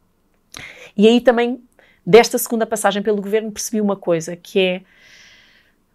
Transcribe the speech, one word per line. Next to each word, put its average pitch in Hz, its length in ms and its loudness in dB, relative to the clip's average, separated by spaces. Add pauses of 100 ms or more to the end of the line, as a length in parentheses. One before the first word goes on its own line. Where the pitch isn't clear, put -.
(960)
E 202 120 6
aí 240 120 4
também, 240 400 0 (460)
desta 226 320 6
segunda 226 280 -4
passagem 208 360 -4
pelo 208 180 -2
governo, 214 300 -4
percebi 214 300 -8
uma 202 160 -2
coisa, 175 400 -4
que 185 240 -8
é 185 220 -2 (1120)